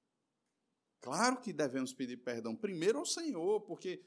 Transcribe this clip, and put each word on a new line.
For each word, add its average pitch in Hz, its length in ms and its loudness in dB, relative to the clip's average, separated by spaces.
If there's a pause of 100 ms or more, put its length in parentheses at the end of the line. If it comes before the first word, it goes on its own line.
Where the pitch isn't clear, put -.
(1000)
Claro 226 400 2
que 190 120 -4
devemos 131 400 0
pedir 123 260 -6
perdão 113 360 -4
primeiro 196 460 2
ao 349 40 -2
Senhor, 208 580 0
porque 175 440 -8